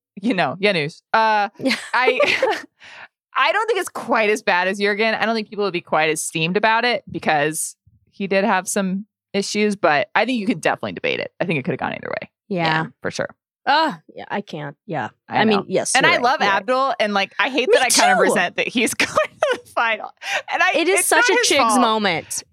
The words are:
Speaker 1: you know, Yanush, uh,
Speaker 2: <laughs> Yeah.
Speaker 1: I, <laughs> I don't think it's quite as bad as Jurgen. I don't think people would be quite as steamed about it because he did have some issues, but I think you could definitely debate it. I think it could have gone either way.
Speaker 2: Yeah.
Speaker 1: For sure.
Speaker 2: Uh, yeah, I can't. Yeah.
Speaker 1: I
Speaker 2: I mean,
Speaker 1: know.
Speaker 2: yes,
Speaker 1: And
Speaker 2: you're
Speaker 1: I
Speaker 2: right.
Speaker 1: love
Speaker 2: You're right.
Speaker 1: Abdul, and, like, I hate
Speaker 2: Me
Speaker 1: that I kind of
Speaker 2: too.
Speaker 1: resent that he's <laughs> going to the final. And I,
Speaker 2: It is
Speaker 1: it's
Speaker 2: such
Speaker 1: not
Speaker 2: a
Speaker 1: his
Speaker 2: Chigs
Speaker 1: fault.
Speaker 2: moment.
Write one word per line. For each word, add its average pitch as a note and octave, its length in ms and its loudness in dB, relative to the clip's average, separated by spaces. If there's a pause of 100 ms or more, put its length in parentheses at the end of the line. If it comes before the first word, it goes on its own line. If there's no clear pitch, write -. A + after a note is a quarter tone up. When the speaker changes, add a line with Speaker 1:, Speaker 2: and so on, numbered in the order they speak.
(220)
Speaker 1:
you A#3 120 0
know, D#3+ 280 0
Yanush, E3+ 400 0 (120)
uh, G#3+ 400 2
Speaker 2:
<laughs> - 60 -20
Yeah. B3 160 0 (180)
Speaker 1:
I, B3+ 280 2
<laughs> - 420 0 (720)
I D4 160 2
don't G#4+ 160 0
think G#4+ 120 0
it's E4+ 100 -4
quite A3+ 400 0
as G#3+ 140 0
bad F3+ 240 2
as F#3+ 120 -4
Jurgen. G#3 360 0
I - 100 -2
don't A3+ 100 0
think G#3+ 140 -6
people G#3 140 -6
would F#3+ 100 -2
be E3+ 80 -4
quite D#3+ 280 0
as D#3 120 -2
steamed E3 360 -2
about A3 280 2
it A#3+ 240 0
because D#3 680 -2 (360)
he G3 160 -8
did G3 160 2
have G3 240 0
some G3 380 -2 (280)
issues, G#3 420 0
but D3+ 400 2
I G#3 100 4
think B3 140 -2
you G3 80 -4
could F#3+ 140 -2
definitely A2+ 320 -2
debate C2+ 260 -4
it. - 200 -8
I - 60 -2
think D#3+ 140 -2
it B2 40 -8
could E3+ 80 -4
have C3+ 80 -4
gone - 140 -4
either G1+ 160 -12
way. - 200 -8 (180)
Speaker 2:
Yeah. D#3+ 400 -2 (140)
Speaker 1:
For - 100 -6
sure. - 180 -6 (360)
Speaker 2:
Uh, D4 280 2 (200)
yeah, - 160 -14
I G3+ 120 -6
can't. D3 340 -12 (120)
Yeah. C3 220 -6 (180)
Speaker 1:
I A#2 140 0
Speaker 2:
I G#3+ 40 4
mean, G#3+ 140 4
Speaker 1:
know. - 80 -8
Speaker 2:
yes, D#3+ 280 -2
Speaker 1:
And C4+ 80 4
Speaker 2:
you're A3 100 4
Speaker 1:
I - 20 2
Speaker 2:
right. C4 80 -2
Speaker 1:
love C4+ 180 2
Speaker 2:
You're G#3 80 2
right. G3 80 2
Speaker 1:
Abdul, B3+ 420 0
and, G#3 140 -2
like, G3 240 0
I D4 120 0
hate C4 200 -2
Speaker 2:
Me A4+ 60 6
Speaker 1:
that B3+ 80 4
I B3 60 0
kind - 220 4
of F#3 60 4
Speaker 2:
too. - 60 4
Speaker 1:
resent - 320 2
that - 120 -2
he's C4+ 260 -2
<laughs> - 20 -8
going - 200 0
to - 480 0
the - 60 -20
final. A3+ 420 -2 (400)
And D#4+ 120 0
I, F#4 120 4
Speaker 2:
It D#4+ 120 2
is F4+ 140 2
Speaker 1:
it's - 60 -2
Speaker 2:
such - 220 4
Speaker 1:
not A4 80 2
Speaker 2:
a - 60 2
Speaker 1:
his - 80 2
Speaker 2:
Chigs C4+ 180 4
Speaker 1:
fault. G#3+ 120 4
Speaker 2:
moment. G#3+ 720 0